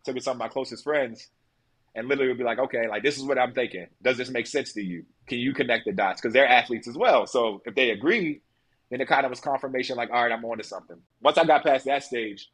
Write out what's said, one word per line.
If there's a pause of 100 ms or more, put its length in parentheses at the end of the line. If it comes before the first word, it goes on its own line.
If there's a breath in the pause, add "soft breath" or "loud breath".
took
it
to
some
of
my
closest
friends, (640)
and
literally
would
be
like,
"Okay,
like,
this
is
what
I'm
thinking. (140)
Does
this
make
sense
to
you? (220)
Can
you
connect
the
dots?"
'Cause
they're
athletes
as
well.
So
if
they
agree, (480)
then
it
kind
of
was
confirmation,
like,
"All
right,
I'm
onto
something." (180)
Once
I
got
past
that
stage